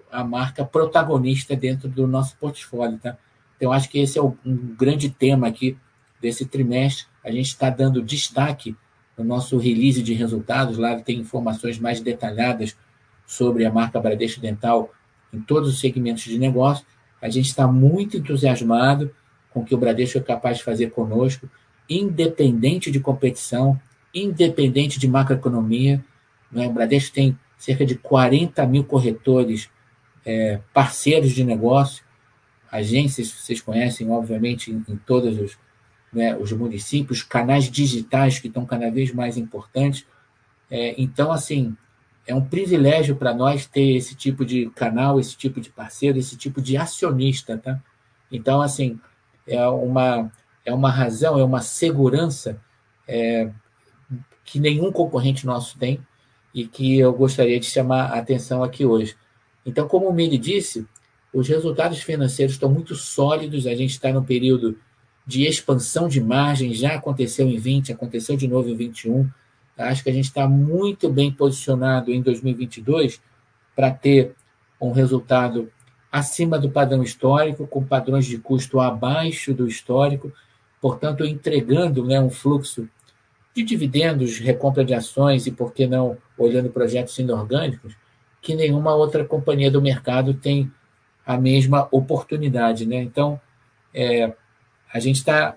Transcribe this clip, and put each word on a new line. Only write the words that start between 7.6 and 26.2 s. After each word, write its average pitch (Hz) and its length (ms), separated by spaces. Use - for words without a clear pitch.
dando 127 320
destaque 135 720
no 113 80
nosso 127 320
release 123 440
de 113 120
resultados, 113 640
lá 117 240
tem 120 180
informações 117 580
mais 117 220
detalhadas 113 760
sobre 117 380
a 110 60
marca 113 280
Bradesco 110 420
Dental 113 500
em 110 80
todos 147 300
os 135 100
segmentos 120 440
de 117 160
negócio. 131 460
A 113 80
gente 131 240
tá 135 140
muito 151 500
entusiasmado 135 960
com - 100
o 113 60
que 131 100
o - 20
Bradesco 120 400
é 131 40
capaz 120 360
de - 60
fazer 113 280
conosco, 117 580
independente 165 1000
de 139 100
competição, 135 800
independente 156 840
de 135 80
macroeconomia, 131 960